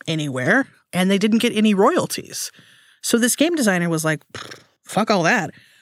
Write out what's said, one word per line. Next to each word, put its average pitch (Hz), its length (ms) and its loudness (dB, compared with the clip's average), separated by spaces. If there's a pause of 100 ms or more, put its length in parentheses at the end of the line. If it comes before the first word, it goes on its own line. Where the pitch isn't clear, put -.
anywhere, 156 600 0 (260)
and 185 160 0
they 196 80 2
didn't 214 220 2
get 233 160 -2
any 214 180 2
royalties. - 800 0 (500)
So - 160 0
this 233 180 0
game 339 200 0
designer 185 340 0
was 160 160 -2
like, 156 160 -2 (120)
"Pfft, - 260 -16 (240)
fuck - 260 -4
all 196 140 2
that. 180 260 2 (320)